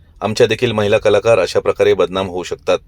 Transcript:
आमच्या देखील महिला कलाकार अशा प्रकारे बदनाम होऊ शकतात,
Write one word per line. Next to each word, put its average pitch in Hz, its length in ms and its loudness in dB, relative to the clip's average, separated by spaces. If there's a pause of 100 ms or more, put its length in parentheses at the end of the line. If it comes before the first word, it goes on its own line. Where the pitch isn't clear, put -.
(220)
आमच्या 107 240 0
देखील 110 260 -2
महिला 107 260 0
कलाकार 104 400 2
अशा 90 220 0
प्रकारे 101 340 2
बदनाम 92 340 -2
होऊ 90 140 -8
शकतात, 87 460 -4